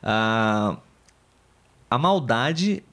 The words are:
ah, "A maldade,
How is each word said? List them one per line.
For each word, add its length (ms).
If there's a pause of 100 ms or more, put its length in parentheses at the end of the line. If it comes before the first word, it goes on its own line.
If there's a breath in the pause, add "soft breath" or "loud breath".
ah, 760 (1120)
"A 80
maldade, 840 (100)